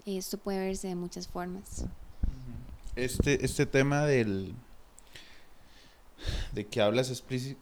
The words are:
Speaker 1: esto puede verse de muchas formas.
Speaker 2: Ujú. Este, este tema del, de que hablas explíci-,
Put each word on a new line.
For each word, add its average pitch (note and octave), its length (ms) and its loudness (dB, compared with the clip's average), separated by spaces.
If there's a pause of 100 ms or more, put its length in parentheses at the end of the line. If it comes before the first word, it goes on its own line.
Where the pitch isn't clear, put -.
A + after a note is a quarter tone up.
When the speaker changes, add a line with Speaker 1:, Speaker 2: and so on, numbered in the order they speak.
Speaker 1:
esto F#3+ 340 -4
puede G3 200 -2
verse F#3+ 300 -2
de F3+ 80 -4
muchas F3 320 -6
formas. F3+ 540 -6
Speaker 2:
Ujú. F#3+ 80 -4 (1080)
Este, C3 480 4
este C3+ 220 2
tema C#3+ 380 4
del, G#2 500 4 (2000)
de G#2+ 140 -4
que - 140 0
hablas A#2+ 300 4
explíci-, C3 520 -6